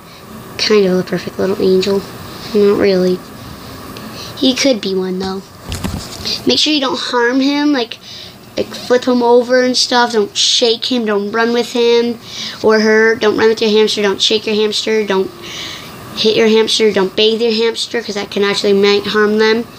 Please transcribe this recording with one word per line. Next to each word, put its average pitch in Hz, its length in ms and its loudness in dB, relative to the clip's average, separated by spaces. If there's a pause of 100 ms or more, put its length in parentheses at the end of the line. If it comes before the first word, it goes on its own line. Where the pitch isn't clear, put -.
(580)
Kind 208 280 4
of 185 140 2
a 180 40 0
perfect - 340 -6
little 196 240 -2
angel. 190 400 2 (540)
Not 208 240 4
really. 185 400 2 (1160)
He 262 180 2
could 254 260 0
be 190 140 -4
one, 185 240 -2
though. 190 240 -6 (1040)
Make 269 120 2
sure 311 140 0
you 302 60 0
don't 262 180 -2
harm 247 440 0
him, 285 320 2
like, 240 240 -4 (600)
like, - 100 -4
flip - 380 -2
him 247 160 2
over 247 400 4
and 254 160 0
stuff. 240 360 2
Don't 202 220 0
shake - 560 0
him. 240 140 0
Don't 202 260 -2
run 233 220 0
with 240 200 -2
him 233 440 2 (460)
or 220 160 4
her. 220 360 4
Don't 214 220 0
run 220 120 4
with 220 120 0
your 226 80 2
hamster. 208 320 2
Don't 202 200 0
shake - 260 0
your 220 80 0
hamster. 214 500 0
Don't 190 240 0 (840)
hit 214 200 0
your 226 120 4
hamster. 220 440 4
Don't 190 240 0
bathe 220 260 2
your 233 120 2
hamster, 226 480 -2
'cause 208 140 -8
that 202 160 -8
can 202 120 -2
actually 202 300 2
might 202 340 2
harm 208 300 2
them. 220 300 2 (120)